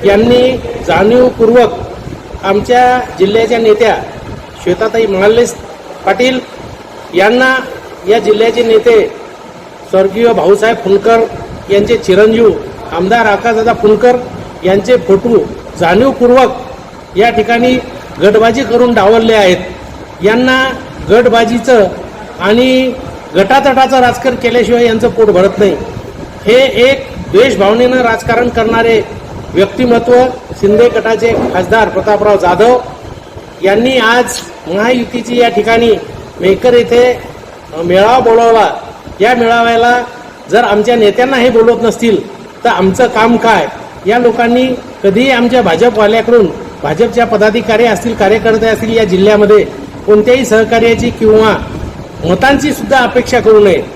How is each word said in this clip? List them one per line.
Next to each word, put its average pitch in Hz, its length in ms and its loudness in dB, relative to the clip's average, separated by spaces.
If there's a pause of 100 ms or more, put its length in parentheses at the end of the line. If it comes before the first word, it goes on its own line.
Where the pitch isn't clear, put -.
यांनी 240 520 2 (300)
जाणीवपूर्वक 233 840 2 (680)
आमच्या 247 580 0 (180)
जिल्ह्याच्या 220 380 0
नेत्या 220 380 2 (680)
श्वेताताई 220 420 -2
महाले 208 400 2 (600)
पाटील 247 340 0 (760)
यांना, 247 400 2 (540)
या 226 100 2
जिल्ह्याचे 220 440 0
नेते 220 440 2 (840)
स्वर्गीय 196 440 0
भाऊसाहेब 202 440 2
फुंडकर 202 420 0 (520)
यांचे 208 260 2
चिरंजीव 214 540 2 (400)
आमदार 214 340 0
आकाशदादा 220 480 0
फुंडकर 214 420 2 (500)
यांचे 202 320 2
फोटो 196 480 0 (340)
जाणीवपूर्वक 240 720 2 (640)
या 226 120 2
ठिकाणी 233 460 0 (460)
गटबाजी 220 420 2
करून 240 300 2
डावलले 226 400 2
आहेत. 190 240 2 (680)
यांना 254 460 2 (400)
गटबाजीचं 233 800 2 (520)
आणि 254 540 2 (420)
गटातटाचं 262 640 2
राजकारण 247 360 0
केल्याशिवाय 240 500 0
यांचं 226 240 0
पोट 214 160 2
भरत 190 320 2
नाही. 196 140 2 (720)
हे 226 120 4 (320)
एक - 180 -2 (240)
द्वेष 220 240 2
भावनेनं 233 420 2
राजकारण 233 520 -2
करणारे 226 520 0 (520)
व्यक्तिमत्व 233 600 0 (380)
शिंदे 220 380 2
गटाचे 220 440 -2
खासदार 190 540 0
प्रतापराव 202 500 0
जाधव 208 420 2 (840)
यांनी 233 340 0
आज 233 280 2 (420)
महायुतीची 233 680 -2
या 233 120 2
ठिकाणी 226 420 0 (480)
मेहकर 190 340 2
येथे 240 480 2 (560)
मेळावा 190 420 2
बोलावला. 226 540 2 (480)
या 240 140 2
मेळाव्याला 233 680 0 (460)
जर 214 140 2
आमच्या 214 320 0
नेत्यांना 240 420 2
हे 240 120 2
बोलवत 226 320 2
नसतील 220 480 -2 (340)
तर 240 60 2
आमचं 190 380 2
काम 233 300 0
काय? 208 300 0 (380)
या 226 140 0
लोकांनी 240 480 0 (360)
कधीही 226 280 2
आमच्या 240 300 2
भाजपवाल्याकडून, 220 840 2 (360)
भाजपच्या 202 420 0
पदाधिकारी 220 600 0
असतील, 226 300 -2
कार्यकर्ते 220 520 0
असतील, 220 300 -2
या 220 60 2
जिल्ह्यामध्ये 202 600 4 (420)
कोणत्याही 220 400 2
सहकार्याची 226 640 0
किंवा 220 480 2 (680)
मतांची 277 480 0
सुद्धा 226 240 -2
अपेक्षा 240 420 0
करू 214 200 4
नये. 180 240 2 (120)